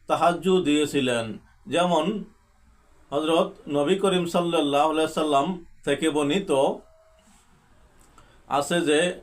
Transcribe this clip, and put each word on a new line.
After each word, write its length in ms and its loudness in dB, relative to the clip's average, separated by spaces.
তাহাজ্জুদ 580 2
দিয়েছিলেন। 720 0
যেমন 580 0
হযরত 420 0
নবী 280 0
করিম 300 0
সাল্লাল্লাহু 640 0
আলাইহি 220 0
সাল্লাম 520 0
থেকে 260 0
বর্ণিত 400 -2
আছে 320 -2
যে, 420 0